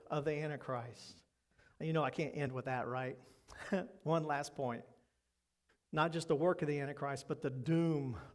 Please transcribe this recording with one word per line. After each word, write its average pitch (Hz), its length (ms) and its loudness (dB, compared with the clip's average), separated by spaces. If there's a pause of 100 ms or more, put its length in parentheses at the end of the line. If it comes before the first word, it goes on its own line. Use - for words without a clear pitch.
(120)
of 147 140 0
the 151 80 2
Antichrist. 135 880 -6 (580)
And 160 80 -4
you 160 60 0
know 156 100 6
I 135 80 2
can't - 240 -4
end 143 160 0
with 131 140 -4
that, 127 220 0
right? 127 300 -2 (440)
<laughs> - 420 -4
One 160 220 2
last 143 300 -2
point. 123 280 -2 (1080)
Not 160 200 4
just 160 160 -2
the 156 80 6
work 175 260 4
of 156 60 0
the 147 120 2
Antichrist, 139 480 -4
but 151 140 -4
the 143 80 0
doom 139 680 2 (180)